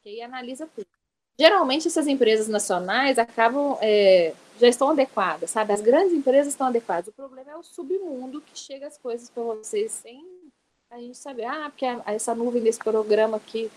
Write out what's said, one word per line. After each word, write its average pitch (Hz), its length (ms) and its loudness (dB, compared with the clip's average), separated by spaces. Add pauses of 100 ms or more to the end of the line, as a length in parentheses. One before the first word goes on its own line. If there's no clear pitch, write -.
Que 208 80 -20
aí 226 100 -14
analisa 254 540 -12
tudo. 208 120 -12 (520)
Geralmente, 311 480 4
essas 330 200 0
empresas 220 420 2
nacionais 214 720 0
acabam, 240 640 0
é, 190 500 6 (260)
já 240 100 6
estão 269 200 2
adequadas, 196 640 -2
sabe? 214 200 -2
As 208 120 0
grandes 330 320 4
empresas 277 320 2
estão 277 220 -4
adequadas. 208 400 -4
O - 40 -20
problema 262 380 -20
é 302 60 -18
o 339 60 -18
submundo 294 760 -10
que - 180 -20
chega 277 280 -16
as 302 100 -18
coisas 240 320 -10
pra 240 140 -10
vocês 220 500 -6
sem 254 320 -18 (680)
a 240 80 -18
gente 240 200 -16
saber. 247 260 -12
Ah, 294 240 -8
porque - 160 -8
a, 240 220 -4
essa 214 280 -4
nuvem 240 280 -2
desse 220 160 -4
programa 214 580 0
aqui 226 400 -8